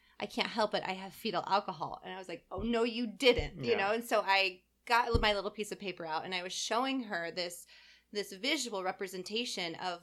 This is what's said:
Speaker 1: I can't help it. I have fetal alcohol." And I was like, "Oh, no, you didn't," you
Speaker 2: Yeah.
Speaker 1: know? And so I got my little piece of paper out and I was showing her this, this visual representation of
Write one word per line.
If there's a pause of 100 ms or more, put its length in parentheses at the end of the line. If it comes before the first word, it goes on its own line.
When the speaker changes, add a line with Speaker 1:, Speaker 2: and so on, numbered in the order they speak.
(200)
Speaker 1:
I
can't
help
it.
I
have
fetal
alcohol."
And
I
was
like,
"Oh,
no,
you
didn't,"
you
Speaker 2:
Yeah.
Speaker 1:
know?
And
so
I (260)
got
my
little
piece
of
paper
out
and
I
was
showing
her
this, (460)
this
visual
representation
of